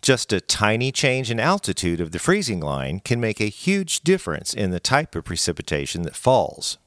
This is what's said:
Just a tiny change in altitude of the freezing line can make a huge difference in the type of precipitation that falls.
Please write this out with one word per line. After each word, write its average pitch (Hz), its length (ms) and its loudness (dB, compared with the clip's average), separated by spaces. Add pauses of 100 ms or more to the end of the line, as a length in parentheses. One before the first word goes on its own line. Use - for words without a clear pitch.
Just - 300 2
a 92 80 2
tiny 117 520 2
change 131 380 0
in 113 100 0
altitude 95 640 0
of 80 100 -4
the 87 60 -4
freezing 147 420 0
line 71 400 -4
can 120 180 0
make 110 220 -2
a 107 60 2
huge 185 540 -2
difference 160 520 0
in 98 180 0
the 90 80 -2
type 143 360 0
of 82 100 -6
precipitation 82 800 -2
that 82 120 -6
falls. - 640 0 (100)